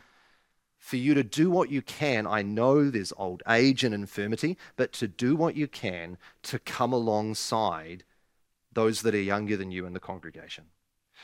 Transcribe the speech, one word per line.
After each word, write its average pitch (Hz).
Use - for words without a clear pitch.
for -
you 139
to 139
do 151
what 175
you 139
can. 120
I 104
know 127
there's 101
old 92
age 123
and 120
infirmity, 104
but -
to -
do 123
what 160
you 147
can 90
to -
come -
alongside 107
those 110
that 110
are 104
younger 101
than 95
you 90
in 90
the 90
congregation. 80